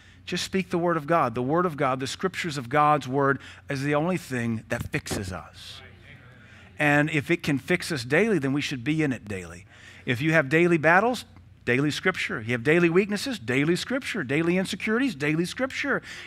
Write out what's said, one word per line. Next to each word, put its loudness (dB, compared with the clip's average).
Just -4
speak -2
the 0
word 0
of -4
God. 2
The -2
word 2
of -4
God, 0
the -4
scriptures -6
of -8
God's 4
word 2
is -4
the 0
only 0
thing -4
that -4
fixes -4
us. -14
And 4
if -2
it 2
can 0
fix -2
us -4
daily, 2
then 0
we -2
should -6
be 0
in 2
it -8
daily. -10
If 0
you 2
have 4
daily 4
battles, 4
daily 2
scripture. -4
You -4
have -2
daily 4
weaknesses, 0
daily 0
scripture. -6
Daily 0
insecurities, -2
daily 0
scripture. -4